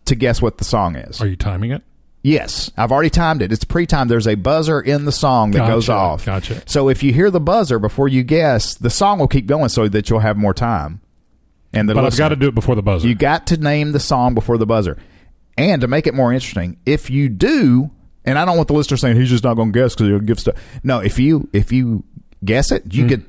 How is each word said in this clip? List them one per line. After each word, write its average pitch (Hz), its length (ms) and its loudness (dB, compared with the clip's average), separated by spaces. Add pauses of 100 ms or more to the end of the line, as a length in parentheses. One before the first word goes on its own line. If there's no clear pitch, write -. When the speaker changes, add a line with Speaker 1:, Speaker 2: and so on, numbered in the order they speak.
Speaker 1:
to 131 100 0
guess 120 260 0
what 113 160 -2
the - 60 -6
song 92 320 -2
is. - 260 -12
Speaker 2:
Are 107 60 -2
you 95 80 -4
timing 101 360 -4
it? - 120 -8 (380)
Speaker 1:
Yes, - 540 -2
I've 113 160 0
already 143 200 2
timed 160 320 2
it. 92 80 -2
It's 110 120 -2
pre-timed. 151 460 0
There's 117 180 2
a 107 60 2
buzzer 147 480 0
in 143 240 -2
the 147 60 -2
song 123 400 2
that 101 80 2
Speaker 2:
Gotcha, 113 120 2
Speaker 1:
goes 113 180 0
off. 95 360 0
Speaker 2:
gotcha. 98 400 -6
Speaker 1:
So 139 240 2
if 127 140 0
you 139 100 2
hear 175 160 4
the 180 100 2
buzzer 160 380 0
before 107 300 0
you 131 160 2
guess, 139 500 0
the - 160 -2
song 196 300 0
will 143 80 2
keep - 180 0
going 139 240 0
so 110 180 0
that 104 220 -2
you'll 113 120 2
have 107 140 0
more 104 180 0
time. 92 480 -4 (720)
And 107 160 0
the 107 60 2
Speaker 2:
But 113 60 2
I've 117 140 2
Speaker 1:
listener, 139 120 2
Speaker 2:
gotta 151 120 2
do 135 100 2
it 123 80 0
before 117 180 0
the 107 80 0
buzzer. 98 260 0
Speaker 1:
you 120 60 2
got 143 340 0
to 170 100 2
name 151 340 0
the 143 80 0
song 123 340 0
before 117 240 0
the 110 80 0
buzzer. 104 320 0 (580)
And 160 260 0
to 123 60 -2
make 147 200 0
it 127 80 -2
more 123 180 2
interesting, 90 500 -6
if 143 280 -2
you 139 180 0
do, 147 600 2 (340)
and 135 140 0
I 170 60 0
don't 180 120 0
want 156 120 0
the 147 40 0
listener 147 240 0
saying, 120 200 2
"He's 127 120 2
just 120 140 2
not 123 100 2
gonna 113 180 0
guess 123 220 2
'cause 107 140 0
he'll 101 120 4
give 107 200 -2
stuff." - 160 -2 (280)
No, 123 180 0
if 101 180 -2
you, 147 340 2
if 104 180 0
you 120 320 0 (400)
guess 110 280 0
it, - 200 -6
you 123 120 0
Speaker 2:
Hmm. 120 60 2
Speaker 1:
get, 120 200 0